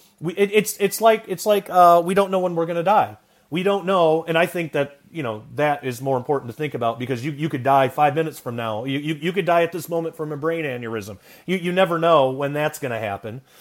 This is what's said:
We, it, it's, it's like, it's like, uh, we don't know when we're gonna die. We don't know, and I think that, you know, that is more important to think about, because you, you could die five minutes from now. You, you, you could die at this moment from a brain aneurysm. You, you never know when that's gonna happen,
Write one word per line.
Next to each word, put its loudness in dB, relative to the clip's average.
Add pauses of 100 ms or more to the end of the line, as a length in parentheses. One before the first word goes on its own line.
(200)
We, -6
it, 2
it's, 2
it's -2
like, 4
it's -6
like, 0
uh, 8
we -2
don't 2
know 2
when -2
we're 0
gonna -4
die. 2 (340)
We -2
don't 0
know, 2
and 0
I 4
think -6
that, -4 (100)
you -8
know, -6 (120)
that 0
is -6
more -2
important -2
to -14
think -6
about, -2
because -6
you, -6
you -4
could -4
die 4
five 0
minutes -4
from -10
now. -6
You, -4
you, -4
you -6
could -2
die 2
at -2
this -10
moment -6
from -8
a -8
brain -4
aneurysm. -6 (280)
You, -2
you -4
never 2
know 4
when -4
that's -2
gonna -4
happen, -8 (180)